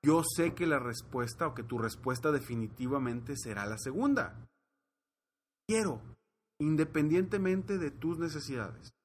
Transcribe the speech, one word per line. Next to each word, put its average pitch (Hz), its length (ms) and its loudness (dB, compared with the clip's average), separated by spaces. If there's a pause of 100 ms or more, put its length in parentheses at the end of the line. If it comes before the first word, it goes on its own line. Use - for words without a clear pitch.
yo 156 200 8 (140)
sé 170 180 2
que 170 120 0
la 147 120 4
respuesta 120 680 -4
o 127 60 -8
que 120 100 -6
tu 117 140 -4
respuesta 120 520 0
definitivamente 123 1040 -2
será 101 300 -4
la 110 100 -4
segunda. 135 720 0 (1200)
Quiero, 202 320 0 (580)
independientemente 180 1200 2
de 151 120 -2
tus 160 280 -2
necesidades. 139 760 -6 (100)